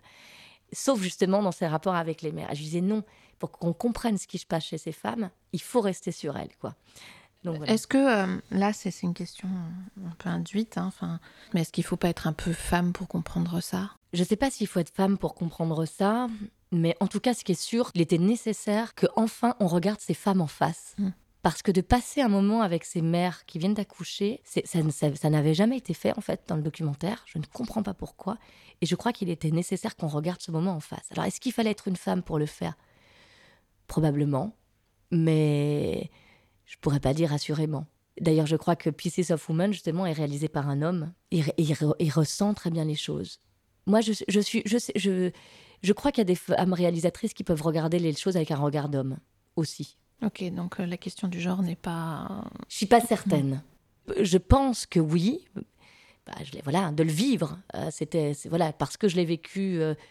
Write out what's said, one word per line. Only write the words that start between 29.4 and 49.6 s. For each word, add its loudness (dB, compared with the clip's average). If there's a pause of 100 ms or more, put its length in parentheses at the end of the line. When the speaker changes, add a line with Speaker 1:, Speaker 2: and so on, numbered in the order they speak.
Speaker 1:
nécessaire -2
qu'on -4
regarde -4
ce -12
moment 0
en -6
face. -12
Alors, -4
est-ce -4
qu'il -4
fallait 2
être -8
une 0
femme -2
pour -4
le 2
faire ? -6 (1080)
Probablement. 0 (540)
Mais 2 (560)
je -20
pourrais 2
pas 2
dire 2
assurément. -2 (320)
D'ailleurs, 4
je 2
crois 2
que 0
Pieces -2
of -2
Woman, 2
justement, -2
est -2
réalisé -2
par -2
un 0
homme. -2 (200)
Il 4
re-, 0
il 2
re-, 2
il 2
ressent 2
très -4
bien 0
les -2
choses. -6 (480)
Moi, 6
je, 0 (140)
je 4
suis, 0
je 2
sais, -4
je, 0 (500)
je 4
crois 0
qu'il 2
y 6
a 2
des 4
femmes 2
réalisatrices 0
qui -10
peuvent 0
regarder 0
les 2
choses -2
avec 0
un 0
regard 0
d'homme -2 (380)
aussi. -4 (260)